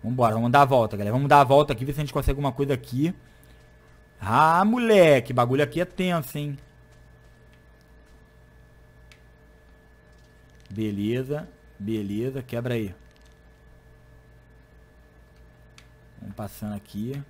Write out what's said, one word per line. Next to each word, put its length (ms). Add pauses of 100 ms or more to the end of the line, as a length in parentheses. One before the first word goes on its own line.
Vambora, 320
vamos 160
dar 100
a 40
volta, 300
galera. 160
Vamos 160
dar 140
a 20
volta 300
aqui, 100
ver 100
se 60
a 40
gente 100
consegue 180
alguma 200
coisa 220
aqui. 420 (1040)
Ah, 420
moleque, 720
bagulho 300
aqui 180
é 40
tenso, 520
hein? 180 (4000)
Beleza, 800 (300)
beleza, 640
quebra 320
aí. 180 (3250)
Vamos 140
passando 400
aqui. 440 (100)